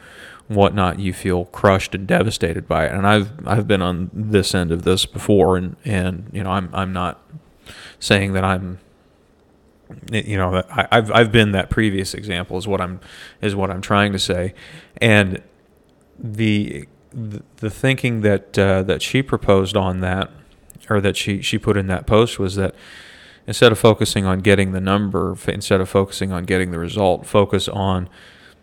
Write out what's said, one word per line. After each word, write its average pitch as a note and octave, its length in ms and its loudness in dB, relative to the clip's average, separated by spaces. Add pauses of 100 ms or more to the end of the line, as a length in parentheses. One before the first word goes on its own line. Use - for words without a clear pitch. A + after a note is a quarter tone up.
(500)
whatnot, G2 500 2
you F#2+ 140 -2
feel F2+ 320 -2
crushed - 500 2
and F#2+ 100 -8
devastated F#2+ 640 -2
by D#2+ 180 0
it. - 60 -2
And G2 160 0
I've, G#2 400 0
I've G#2 180 2
been G2 160 2
on F2+ 320 -4
this G#2+ 400 0
end F2 200 0
of E2+ 100 -4
this F#2 220 2
before, F#2 500 2
and, F2+ 300 -4
and, F#2 480 -4
you G2 100 -6
know, F#2 80 -4
I'm, F#2 220 -4
I'm F#2+ 180 -4
not F2+ 320 -6 (760)
saying G2 360 0
that F#2+ 100 0
I'm, F#2+ 360 -2 (1300)
you G#2+ 240 -4
know, F#2 340 0
I, - 220 -2
I've, A2 200 4
I've A2+ 200 4
been G#2+ 220 4
that F#2 160 -2
previous G2 440 0
example F2+ 440 -6
is F#2 100 -8
what F#2+ 140 0
I'm, F2+ 180 -8 (400)
is G#2 160 -2
what G2 160 -2
I'm F#2 80 -6
trying G2+ 320 2
to F#2+ 80 -2
say. F2+ 340 -2 (440)
And G#2 440 4 (800)
the, G#2 720 -2 (240)
the, G#2+ 280 -12 (160)
the A2 120 -6
thinking C3 520 -2
that, G#2 380 0
uh, F#2+ 240 4
that F#2 180 -2
she C3+ 220 -2
proposed G2 540 0
on F#2 240 -2
that, F#2 280 -2 (600)
or G#2 100 2
that G2 160 0
she, G2 260 -4
she - 160 -2
put G#2 200 0
in F#2+ 100 -2
that F2 180 -4
post, A2+ 320 2
was F#2+ 200 -2
that F#2+ 180 -2 (720)
instead A2+ 240 6
of G#2+ 80 -2
focusing G#2+ 460 4
on F#2+ 140 0
getting G2 340 4
the F#2 80 -4
number, F#2+ 500 0
f-, - 160 -10
instead G2 320 0
of F#2+ 80 -2
focusing G2 460 -2
on F2 100 -4
getting F#2 280 0
the E2+ 80 -6
result, F2+ 460 -2
focus G2+ 440 0
on, F#2+ 400 -2 (540)